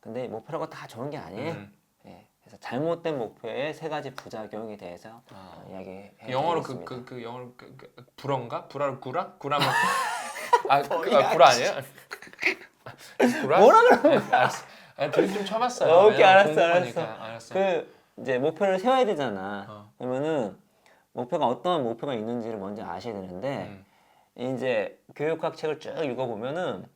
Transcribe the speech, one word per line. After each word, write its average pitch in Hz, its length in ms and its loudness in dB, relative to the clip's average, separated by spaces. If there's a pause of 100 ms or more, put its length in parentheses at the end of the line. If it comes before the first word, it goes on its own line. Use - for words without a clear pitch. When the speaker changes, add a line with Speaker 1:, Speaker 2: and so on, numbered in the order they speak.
Speaker 1:
근데 113 280 -10
목표라고 156 420 -10
다 151 160 -18
좋은 123 240 -12
게 151 80 -12
아니에요. 101 320 -10
Speaker 2:
음. 104 240 -14 (320)
Speaker 1:
예. 95 200 -20 (140)
그래서 - 180 -20
잘못된 160 600 -4
목표의 120 560 -8
세 156 140 -12
가지 143 260 -8
부작용에 107 640 -12
대해서, 90 320 -16 (240)
Speaker 2:
아. 92 240 -20
Speaker 1:
어, 92 140 -20
이야기해 95 420 -16 (160)
Speaker 2:
영어로 151 340 -2
그, 135 120 -10
Speaker 1:
드리겠습니다. 87 100 -12
Speaker 2:
그, 123 200 -14 (120)
그 120 80 -14
영어로 123 320 -14
그, - 200 -20
그 127 300 -20 (100)
불어인가? 135 520 -6
불어를 139 320 -6
구라? 151 380 -6
구라면 143 280 -2
Speaker 1:
<laughs> - 1000 -2
Speaker 2:
아, - 140 6
그, - 120 -4
Speaker 1:
뭐야, 160 340 2
Speaker 2:
아, - 40 0
구라 160 160 10
아니에요? 131 240 4 (1700)
구라? 147 160 2
Speaker 1:
뭐라 311 220 10
그러는 466 300 6
Speaker 2:
네, 262 180 2
Speaker 1:
거야? 247 120 4
Speaker 2:
알았어. - 260 0 (300)
아니, 147 160 -4
드립 185 220 2
좀 202 100 -4
쳐봤어요. 202 600 4
Speaker 1:
오케이, 240 120 6
Speaker 2:
왜냐면 208 100 10
Speaker 1:
알았어, 190 260 10
Speaker 2:
공부하니까. 170 480 2
Speaker 1:
알았어. 110 220 -10
Speaker 2:
알았어. 113 300 -14
Speaker 1:
그 185 400 -2 (260)
이제 127 180 -2
목표를 185 400 0
세워야 254 260 2
되잖아. 101 640 -4
Speaker 2:
어. 104 300 -20
Speaker 1:
그러면은 131 580 -4 (560)
목표가 127 340 -4
어떤 160 360 -2
목표가 120 320 -4
있는지를 113 440 -6
먼저 101 260 -10
아셔야 95 300 -10
되는데, 95 520 -8
Speaker 2:
음. 98 180 -18 (680)
Speaker 1:
이제 117 460 -2 (160)
교육학 160 400 -4
책을 147 240 -6
쭉 - 180 -12
읽어보면은 127 960 -6